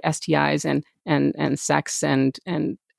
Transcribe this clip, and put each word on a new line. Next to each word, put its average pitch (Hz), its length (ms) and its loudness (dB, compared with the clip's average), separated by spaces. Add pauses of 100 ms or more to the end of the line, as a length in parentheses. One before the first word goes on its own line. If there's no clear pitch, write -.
S 156 160 0
T 160 140 0
Is 147 280 2
and, 147 220 0 (200)
and, 143 320 2
and 139 220 0
sex - 420 -2
and, 135 440 0
and 170 320 -4 (220)